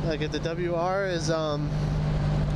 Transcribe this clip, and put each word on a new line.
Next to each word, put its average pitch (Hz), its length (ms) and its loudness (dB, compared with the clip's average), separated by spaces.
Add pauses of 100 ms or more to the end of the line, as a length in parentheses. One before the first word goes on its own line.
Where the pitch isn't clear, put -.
like, 156 160 0
if 147 100 -2
the 151 80 -2
W 170 340 -2
R 185 300 0
is, 165 260 -2
um, 151 380 0 (880)